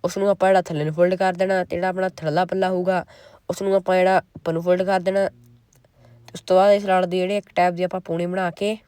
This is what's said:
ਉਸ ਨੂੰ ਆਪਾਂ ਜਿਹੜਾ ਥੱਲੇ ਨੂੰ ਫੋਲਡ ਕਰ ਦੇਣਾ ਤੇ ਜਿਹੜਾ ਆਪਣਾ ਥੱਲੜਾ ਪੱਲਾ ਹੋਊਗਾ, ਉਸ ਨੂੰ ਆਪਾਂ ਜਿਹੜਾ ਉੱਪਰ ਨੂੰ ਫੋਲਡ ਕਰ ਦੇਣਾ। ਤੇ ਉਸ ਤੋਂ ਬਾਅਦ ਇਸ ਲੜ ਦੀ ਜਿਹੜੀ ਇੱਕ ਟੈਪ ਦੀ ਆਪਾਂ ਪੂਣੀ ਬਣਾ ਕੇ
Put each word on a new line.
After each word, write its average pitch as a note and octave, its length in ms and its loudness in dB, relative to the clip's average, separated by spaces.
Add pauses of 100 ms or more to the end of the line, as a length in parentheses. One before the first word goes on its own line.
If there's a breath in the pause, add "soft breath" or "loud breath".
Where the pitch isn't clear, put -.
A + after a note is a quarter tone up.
ਉਸ F3+ 140 -4
ਨੂੰ G3 120 0
ਆਪਾਂ F#3+ 200 2
ਜਿਹੜਾ F#3+ 120 4
ਥੱਲੇ D3+ 240 -4
ਨੂੰ D#3 80 -4
ਫੋਲਡ F3+ 220 2
ਕਰ F#3 180 0
ਦੇਣਾ F#3+ 300 0
ਤੇ - 120 -8
ਜਿਹੜਾ F3 140 -2
ਆਪਣਾ F#3 200 -4
ਥੱਲੜਾ D#3+ 360 -2
ਪੱਲਾ F#3 240 -2
ਹੋਊਗਾ, F3+ 360 -2 (440 loud breath)
ਉਸ F#3+ 120 -6
ਨੂੰ G3 140 0
ਆਪਾਂ F#3 220 0
ਜਿਹੜਾ F#3 240 4 (140)
ਉੱਪਰ - 180 -6
ਨੂੰ E3 100 -2
ਫੋਲਡ F3+ 200 2
ਕਰ F#3 160 0
ਦੇਣਾ। F#3+ 280 0
ਤੇ - 1040 -20
ਉਸ - 80 -14
ਤੋਂ - 160 0
ਬਾਅਦ G3+ 160 6
ਇਸ G3+ 120 2
ਲੜ F#3 200 2
ਦੀ F3+ 120 -4
ਜਿਹੜੀ F#3 200 -2
ਇੱਕ G3 180 -8
ਟੈਪ F3+ 180 2
ਦੀ F3 100 -4
ਆਪਾਂ F#3 180 -6
ਪੂਣੀ E3+ 240 -6
ਬਣਾ F3+ 260 -4
ਕੇ G#3 260 -4 (100)